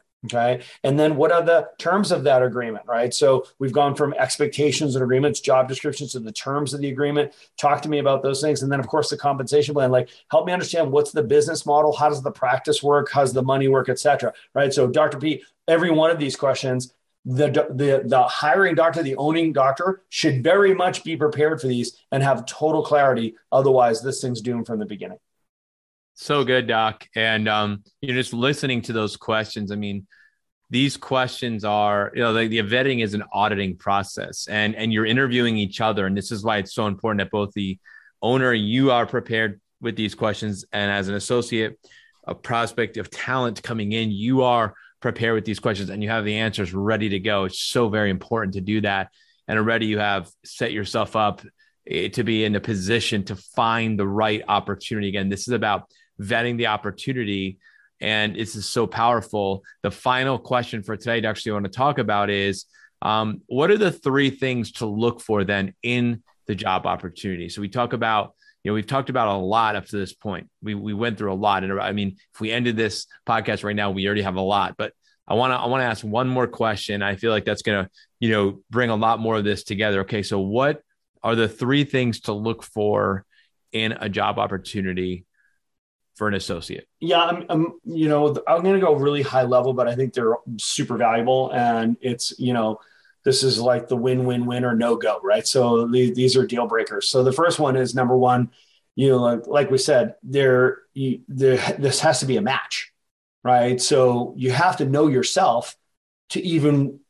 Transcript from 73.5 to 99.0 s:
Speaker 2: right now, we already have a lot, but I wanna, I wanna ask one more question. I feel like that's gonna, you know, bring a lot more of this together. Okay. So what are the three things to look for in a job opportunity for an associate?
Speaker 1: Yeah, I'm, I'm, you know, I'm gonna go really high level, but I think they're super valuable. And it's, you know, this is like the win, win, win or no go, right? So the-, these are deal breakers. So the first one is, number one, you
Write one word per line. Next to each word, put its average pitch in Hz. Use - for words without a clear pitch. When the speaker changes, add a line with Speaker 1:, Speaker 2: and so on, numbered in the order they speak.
Speaker 2:
right 104
now, 104
we 95
already 104
have 95
a 95
lot, 95
but 107
I 101
wanna, 127
I 123
wanna 127
ask 113
one 113
more 127
question. 107
I 101
feel 113
like 107
that's 107
gonna, 98
you 117
know, 101
bring 120
a 113
lot 113
more 113
of 104
this 101
together. 104
Okay. 98
So 98
what 127
are 113
the 113
three 135
things 127
to 110
look 110
for 101
in 110
a -
job 101
opportunity 92
for 107
an 104
associate? -
Speaker 1:
Yeah, 170
I'm, 175
I'm, 165
you 160
know, 147
I'm 170
gonna 196
go 170
really 143
high 131
level, 123
but 123
I 120
think 127
they're 117
super 127
valuable. 120
And 117
it's, 123
you 123
know, 110
this 131
is 131
like 120
the 127
win, 127
win, 123
win 123
or 123
no 117
go, 107
right? 107
So 117
the-, 123
these 127
are 123
deal 117
breakers. 107
So 127
the 131
first 165
one 143
is, 127
number 127
one, 123
you 135